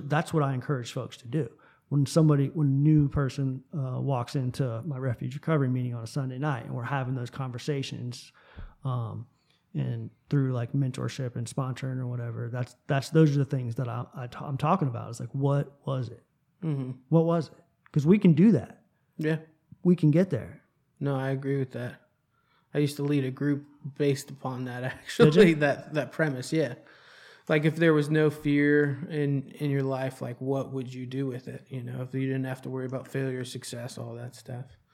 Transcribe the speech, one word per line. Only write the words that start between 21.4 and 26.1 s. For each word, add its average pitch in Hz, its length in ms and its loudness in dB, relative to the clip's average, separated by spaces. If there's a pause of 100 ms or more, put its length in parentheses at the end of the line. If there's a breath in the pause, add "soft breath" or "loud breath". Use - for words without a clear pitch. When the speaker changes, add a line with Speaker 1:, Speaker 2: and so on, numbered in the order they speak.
Speaker 2:
with 131 140 -4
that. 123 280 -10 (720)
I 139 60 0
used 147 160 0
to 143 80 -4
lead 143 200 0
a 131 80 -2
group 139 320 -2 (360)
based 143 320 0
upon 131 340 -8
that, 123 160 -8
<laughs> - 360 -10
Speaker 1:
Did - 20 6
you? 156 80 12
Speaker 2:
actually, 170 280 10
that, 147 380 0
that 135 180 -2